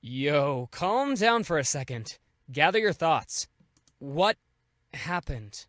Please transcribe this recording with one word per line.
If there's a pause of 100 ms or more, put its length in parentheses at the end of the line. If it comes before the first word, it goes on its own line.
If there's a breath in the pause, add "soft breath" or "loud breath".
Yo,
calm
down
for
a
second. (320)
Gather
your
thoughts. (540)
What (560)
happened?